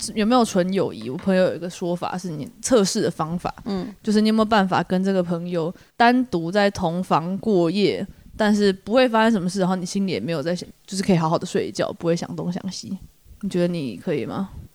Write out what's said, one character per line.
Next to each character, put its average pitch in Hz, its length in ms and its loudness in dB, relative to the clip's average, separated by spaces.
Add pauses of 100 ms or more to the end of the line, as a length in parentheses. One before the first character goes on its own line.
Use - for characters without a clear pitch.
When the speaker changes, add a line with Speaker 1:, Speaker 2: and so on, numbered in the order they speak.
(140)
Speaker 1:
有 214 120 0
没 233 100 4
有 240 80 6
纯 190 300 0
友 175 180 0
谊， 110 180 -10
我 131 80 -8
朋 190 160 0
友 185 120 4
有 120 100 0
一 156 40 -10
个 180 100 -8
说 175 260 -4
法 180 220 -6
是 180 120 -8
你 151 200 -10 (120)
测 254 220 4
试 190 180 0
的 151 80 2
方 165 300 -4
法， - 140 -6 (100)
Speaker 2:
嗯。 190 240 -6 (160)
Speaker 1:
就 220 80 -2
是 208 80 6
你 214 80 4
有 214 60 4
没 220 60 2
有 220 60 6
办 208 220 2
法 175 160 2
跟 185 180 0
这 196 120 0
个 185 100 2
朋 170 240 -4
友 175 260 -2 (220)
单 247 300 4
独 170 260 -4
在 202 180 4
同 180 320 -2
房 180 360 0
过 175 340 2
夜， 175 340 2 (300)
但 214 180 2
是 202 200 4
不 190 180 -8
会 254 160 6
发 220 160 2
生 226 80 4
什 208 100 0
么 180 60 -2
事， 190 140 -2
然 180 80 2
后 190 80 0
你 180 80 -6
心 196 200 -2
里 185 60 -2
也 110 80 -2
没 143 140 -4
有 147 100 -4
在 170 100 -2
想， 175 140 -8 (180)
就 190 120 -8
是 196 60 -2
可 196 100 4
以 170 40 6
好 160 120 2
好 165 100 2
的 - 60 -6
睡 107 220 -2
一 - 40 -8
觉， - 220 -2
不 - 120 -8
会 170 80 2
想 175 220 -6
东 165 160 -6
想 185 180 -6
西。 190 280 -10 (440)
你 196 80 -4
觉 175 120 0
得 175 80 2
你 151 260 -4
可 - 180 -4
以 123 120 -2
吗？ 190 240 -6 (240)